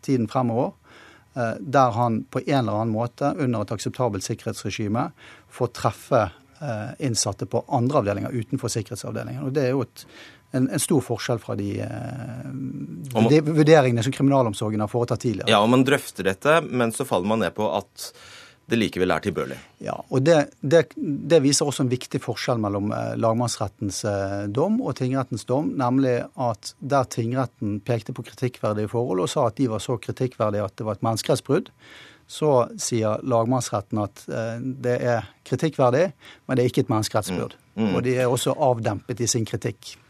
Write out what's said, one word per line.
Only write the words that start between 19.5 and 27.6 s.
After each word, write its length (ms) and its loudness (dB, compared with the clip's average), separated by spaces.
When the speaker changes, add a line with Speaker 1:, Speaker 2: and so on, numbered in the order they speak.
Speaker 1:
Ja, 140 -6
og 160 0
det, 380 4
det, 240 4
det 480 2
viser 240 2
også 160 -2
en 80 0
viktig 320 -4
forskjell 380 -2
mellom, 340 -2
eh, 240 -4
lagmannsrettens, 800 -2
eh, 400 -2
dom 320 0
og 160 -4
tingrettens 540 -4
dom, 260 0
nemlig 460 2
at 400 -4
der 320 2
tingretten 720 -4